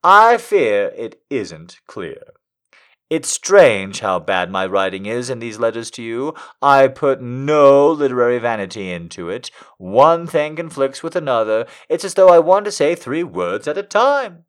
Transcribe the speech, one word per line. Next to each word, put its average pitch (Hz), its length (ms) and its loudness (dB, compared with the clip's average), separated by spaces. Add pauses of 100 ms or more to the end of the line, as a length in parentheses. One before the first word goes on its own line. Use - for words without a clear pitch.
I 220 340 6
fear 113 580 0
it - 340 -14
isn't 85 580 -10
clear. 85 340 -14 (880)
It's 160 200 -4
strange 107 720 2
how 95 180 -2
bad 90 320 -4
my 95 160 -4
writing 95 380 -4
is 120 260 -8
in 120 80 -8
these 113 180 -12
letters 113 340 -4
to 120 120 -14
you. 123 320 -8 (260)
I 139 280 4
put 135 320 -2
no 139 680 4
literary 123 480 0
vanity 104 540 -6
into 85 380 -10
it. 117 200 -10 (280)
One 147 500 2
thing 151 300 -4
conflicts 139 440 -6
with 160 140 -10
another. 117 500 -2 (220)
It's 160 180 -4
as 185 80 -8
though 185 160 8
I 175 80 8
want 185 280 2
to 208 60 -6
say 156 220 0
three 165 300 -8
words 92 440 -6
at 151 100 -6
a 202 60 -8
time. 233 640 -2